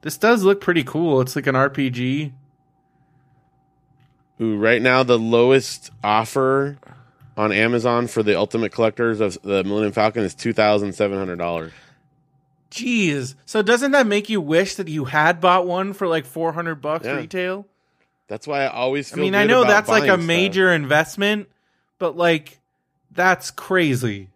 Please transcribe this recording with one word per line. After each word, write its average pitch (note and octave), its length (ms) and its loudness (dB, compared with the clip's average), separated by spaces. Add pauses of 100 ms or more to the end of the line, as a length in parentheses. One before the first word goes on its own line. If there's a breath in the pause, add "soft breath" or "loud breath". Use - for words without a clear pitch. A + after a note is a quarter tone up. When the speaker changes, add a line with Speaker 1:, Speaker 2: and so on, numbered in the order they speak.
Speaker 1:
this - 160 -10
does A3+ 260 2
look G3 180 4
pretty E3+ 220 0
cool. D3+ 380 0
It's B2+ 140 -2
like C#3+ 120 -2
an C3+ 80 0
R C3+ 140 4
P C#3 200 -2
G. B2+ 440 -4 (2000)
Speaker 2:
Ooh, A2 180 -2
right A2 240 2
now, B2+ 220 4
the B2 160 2
lowest A#2+ 720 2 (120)
offer C3 760 0 (600 soft breath)
on G#2+ 140 0
Amazon A#2+ 560 0
for A2+ 160 -2
the G#2 120 2
Ultimate G#2+ 360 -2
Collectors A2+ 480 -2
of G2 240 -2
the G2 200 0
Millennium G2+ 300 -2
Falcon A2 300 0
is F2+ 120 -4
two A#2 180 -4
thousand G#2 400 2
seven G2 240 -2
hundred F#2 200 -6
dollars. E2+ 340 -6 (1000 soft breath)
Speaker 1:
Jeez. F3 600 -2 (120)
So G#3+ 180 -2
doesn't B3 280 2
that C#4 160 4
make G#3 220 -2
you G#3+ 120 -2
wish D#3+ 340 0
that F#3 120 -8
you D3+ 180 -6
had D#3 360 2
bought F3+ 260 4
one F#3+ 260 -4
for, G3 140 -6
like, D#3+ 180 -2
four E3 280 -6
hundred E3 280 -8
bucks D3+ 240 -6
Speaker 2:
Yeah. C#3 120 -4
Speaker 1:
retail? F#3 500 -8 (600)
Speaker 2:
That's A2+ 200 -12
why C#3+ 160 -2
I C3+ 40 0
always C3 440 -4
Speaker 1:
I - 40 -14
Speaker 2:
feel F3+ 100 -2
Speaker 1:
mean, F#3+ 80 0
Speaker 2:
good G3+ 60 4
Speaker 1:
I G#3 60 4
know B3 160 4
Speaker 2:
about G#3+ 60 4
Speaker 1:
that's, G#3 220 4
like, A3 140 4
Speaker 2:
buying - 80 4
Speaker 1:
a F#3+ 40 6
Speaker 2:
stuff. E3+ 100 -2
Speaker 1:
major F3+ 480 2
investment, D#3+ 760 0 (500)
but, E3 180 -4
like, E3 420 -2 (520)
that's F3+ 400 0
crazy. B2 840 -2